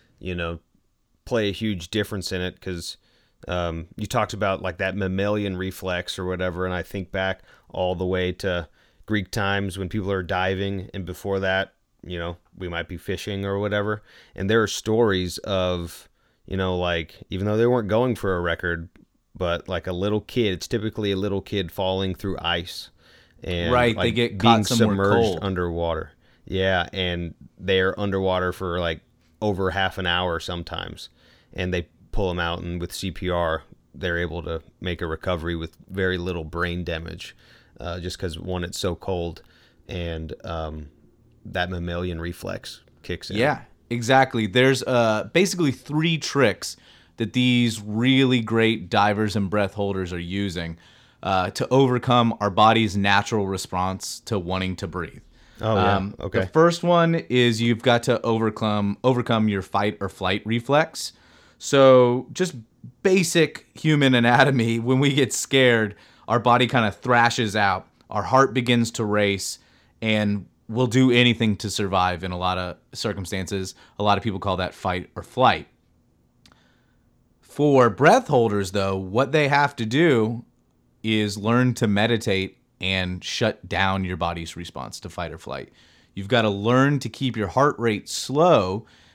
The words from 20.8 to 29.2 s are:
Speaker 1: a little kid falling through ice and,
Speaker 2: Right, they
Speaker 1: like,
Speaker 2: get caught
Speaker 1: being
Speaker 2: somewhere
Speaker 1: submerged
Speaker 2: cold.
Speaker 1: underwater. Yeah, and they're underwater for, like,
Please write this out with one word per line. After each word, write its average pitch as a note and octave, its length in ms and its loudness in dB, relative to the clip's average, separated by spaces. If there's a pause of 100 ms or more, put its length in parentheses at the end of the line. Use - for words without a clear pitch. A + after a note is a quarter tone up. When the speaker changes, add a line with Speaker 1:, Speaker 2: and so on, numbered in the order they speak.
Speaker 1:
a F#2+ 60 0
little G2 240 -2
kid F#2+ 300 -6
falling F#2+ 440 -2
through F#2+ 260 -6
ice F2 480 -6 (540)
and, F2 280 -2
Speaker 2:
Right, A#2+ 240 4
they - 100 -8
Speaker 1:
like, A2+ 100 0
Speaker 2:
get A#2 240 0
caught A#2 160 6
Speaker 1:
being A2 80 2
Speaker 2:
somewhere A2 320 2
Speaker 1:
submerged G2 160 2 (160)
Speaker 2:
cold. F2+ 160 -2
Speaker 1:
underwater. E2+ 680 -2 (340)
Yeah, F#2+ 460 0
and F2 440 -4 (240)
they're F#2+ 400 2
underwater F#2+ 520 0
for, F2 280 -4
like, E2+ 220 -4 (400)